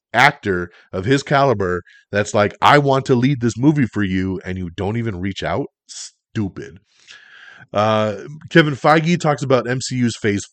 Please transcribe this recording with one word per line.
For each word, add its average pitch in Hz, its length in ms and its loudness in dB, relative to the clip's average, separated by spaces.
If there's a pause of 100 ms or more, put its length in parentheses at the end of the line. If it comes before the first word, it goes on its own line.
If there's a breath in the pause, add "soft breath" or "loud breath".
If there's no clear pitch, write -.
(120)
actor 104 580 0 (220 soft breath)
of 95 120 -6
his 135 180 2
caliber 104 600 0 (280 soft breath)
that's 104 240 -2
like, 104 260 2
"I 131 180 6
want 135 280 0
to 135 80 4
lead 127 260 2
this 113 160 0
movie 143 300 2
for 104 160 -4
you," 92 420 -2
and 92 140 -8
you 90 180 -8
don't 101 200 -4
even 113 240 -6
reach 95 240 -6
out? 98 240 -4 (180)
Stupid. - 920 -10 (920 loud breath)
Uh, 107 520 0 (260)
Kevin 151 240 4
Feige 160 460 2
talks 151 220 -2
about 123 260 0
M 131 120 -4
C 127 160 -8
U's 120 200 0
Phase 101 360 -2